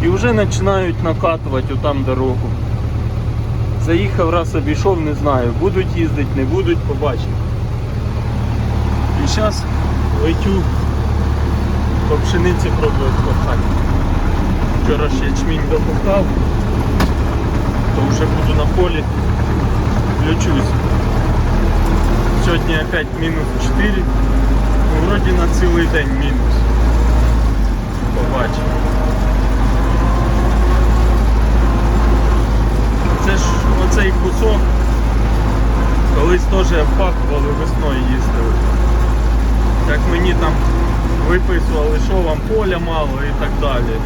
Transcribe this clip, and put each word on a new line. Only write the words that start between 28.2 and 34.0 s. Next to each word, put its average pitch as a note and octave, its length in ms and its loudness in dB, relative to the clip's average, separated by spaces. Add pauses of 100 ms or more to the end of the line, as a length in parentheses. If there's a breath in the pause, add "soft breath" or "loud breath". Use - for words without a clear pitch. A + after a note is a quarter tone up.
Це - 60 2
ж - 120 2 (420)
оцей F#3 280 2 (100)